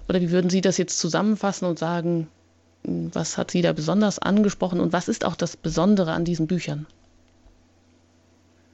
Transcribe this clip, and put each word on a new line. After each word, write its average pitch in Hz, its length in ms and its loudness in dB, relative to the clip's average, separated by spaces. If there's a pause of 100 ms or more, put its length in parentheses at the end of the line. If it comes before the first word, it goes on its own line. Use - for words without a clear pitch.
Oder 180 140 2
wie 165 80 0
würden 180 180 4
Sie 185 140 2
das 185 160 2
jetzt 180 200 -2
zusammenfassen 190 720 0
und 165 100 -2
sagen, 170 500 -2 (540)
was 170 540 -4
hat - 140 -4
Sie 180 100 0
da 170 140 2
besonders 156 440 0
angesprochen 190 640 2
und 170 140 0
was 175 140 -2
ist - 180 -2
auch 170 100 -4
das - 220 -4
Besondere 170 540 2
an 170 120 -2
diesen 165 220 0
Büchern? 156 400 -4 (1900)